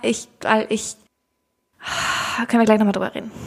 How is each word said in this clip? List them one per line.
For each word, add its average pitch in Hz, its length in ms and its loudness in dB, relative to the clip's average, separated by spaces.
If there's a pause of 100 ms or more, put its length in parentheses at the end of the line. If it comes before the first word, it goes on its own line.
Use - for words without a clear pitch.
ich, - 260 -2 (140)
weil 220 260 2
ich, - 280 -4 (1500)
können 233 120 4
wir 226 60 6
gleich 214 120 6
nochmal 208 140 4
drüber 185 220 -4
reden. - 160 -10 (160)